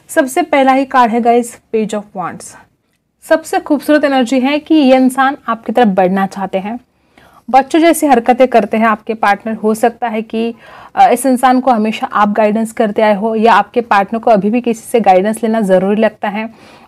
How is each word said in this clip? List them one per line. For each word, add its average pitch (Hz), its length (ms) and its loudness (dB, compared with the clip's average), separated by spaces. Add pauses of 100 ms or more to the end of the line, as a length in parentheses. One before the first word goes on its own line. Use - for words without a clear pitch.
सबसे 311 340 -2
पहला 269 300 2
ही 269 120 2
कार्ड 247 280 2
है 240 80 0
गाइस, 240 400 0 (140)
Page 220 200 -2
of 208 80 -6 (140)
Wands। - 400 -12 (680)
सबसे 320 380 -2
खूबसूरत 302 440 -2
एनर्जी 262 360 0
है 285 180 0
कि 302 160 -2
ये 262 220 4
इंसान 262 400 0 (120)
आपकी 233 240 -6
तरफ 233 160 4
बढ़ना 190 380 0
चाहते 190 320 -8
हैं। 208 220 -10 (680)
बच्चों 262 300 2
जैसी 320 260 2
हरकतें 247 420 2
करते 226 280 0
हैं 220 100 0
आपके 220 280 -4
पार्टनर। 214 400 -2
हो 214 200 -2
सकता 233 340 -2
है 220 140 -6
कि, 226 320 -6 (400)
अ, 190 140 6
इस 247 180 0
इंसान 254 340 2
को 262 100 0
हमेशा 220 360 -2
आप 208 260 0
गाइडेंस 220 400 0
करते 220 300 -2
आए 214 120 4
हो 220 200 -4
या 220 200 2
आपके 202 260 0
पार्टनर 220 400 0
को 233 100 0
अभी 208 200 2
भी 247 100 0
किसी 233 200 -4
से - 200 -2
गाइडेंस 202 420 2
लेना 226 180 0
ज़रूरी 190 420 2
लगता 214 260 -2
है, 214 220 -8 (380)